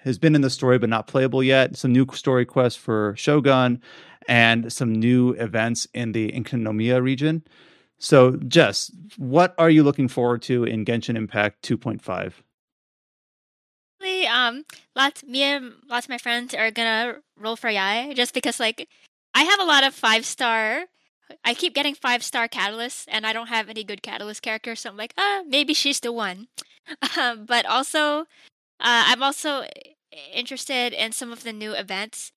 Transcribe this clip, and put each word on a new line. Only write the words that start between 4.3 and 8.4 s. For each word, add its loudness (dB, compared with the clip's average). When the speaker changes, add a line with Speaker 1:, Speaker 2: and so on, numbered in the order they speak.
Speaker 1:
some 0
new 4
events -4
in -4
the -2
Inkanomiya -2
region. 0
So, 6
Jess, 2